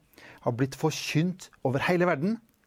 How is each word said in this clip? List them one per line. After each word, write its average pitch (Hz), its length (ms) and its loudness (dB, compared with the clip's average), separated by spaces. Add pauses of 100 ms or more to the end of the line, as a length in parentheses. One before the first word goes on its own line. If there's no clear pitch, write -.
(440)
har 127 140 -2
blitt 135 200 -2
forkynt 160 720 -2 (160)
over 135 220 0
hele 175 180 4
verden, 180 320 0 (300)